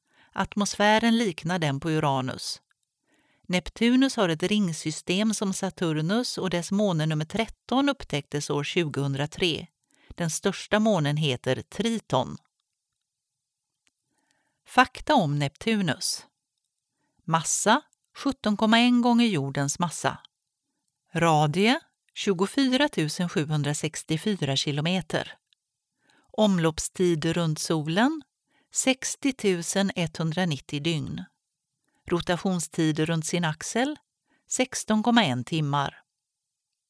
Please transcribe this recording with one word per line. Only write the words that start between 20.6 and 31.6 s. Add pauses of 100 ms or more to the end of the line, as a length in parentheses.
Radie, (340)
tjugofyra
tusen
sjuhundrasextiofyra
kilometer. (960)
Omloppstid
runt
solen, (500)
sextio
tusen
etthundranittio
dygn. (800)